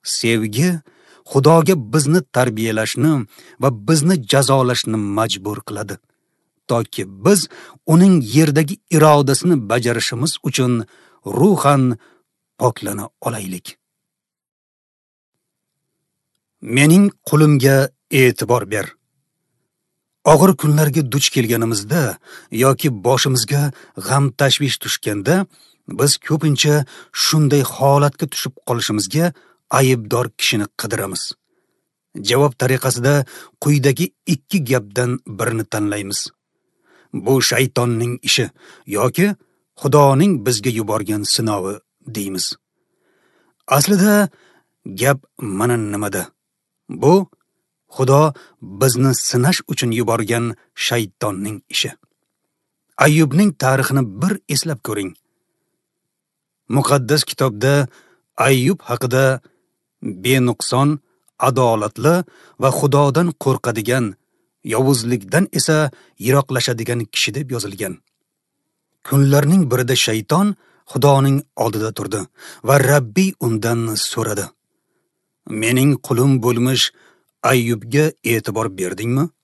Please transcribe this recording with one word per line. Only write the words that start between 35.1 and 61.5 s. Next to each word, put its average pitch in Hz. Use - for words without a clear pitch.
birini 110
tanlaymiz. 104
"Bu 110
shaytonning 120
ishi" 123
yoki 123
"Xudoning 143
bizga 110
yuborgan 107
sinovi", 101
deymiz. 98
Aslida 190
gap 123
mana 113
nimada. 104
Bu 139
Xudo 135
bizni 127
sinash -
uchun 123
yuborgan 113
shaytonning 107
ishi. -
Ayyubning 156
tarixini 135
bir 185
eslab 147
ko'ring. 104
Muqaddas 135
kitobda 131
Ayyub 131
haqida 127
benuqson, 123
adolatli 120